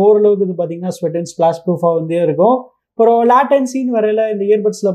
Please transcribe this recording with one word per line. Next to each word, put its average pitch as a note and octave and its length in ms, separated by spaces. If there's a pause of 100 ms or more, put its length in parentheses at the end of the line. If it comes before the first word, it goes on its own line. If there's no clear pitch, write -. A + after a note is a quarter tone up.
ஓரளவுக்கு G#3 400
இது F3+ 120
பாத்தீங்கன்னா E3+ 380
sweat E3 220
and E3+ 120
splash E3 340
ப்ரூஃபா E3+ 340
வந்து D#3+ 180 (100)
இருக்கும். F3 300 (360)
அப்புறம் A#3 280 (100)
லேட்டன்சின்னு B3+ 680
வரையில G#3+ 240 (140)
இந்த G3 160
earbuds-ல G#3 440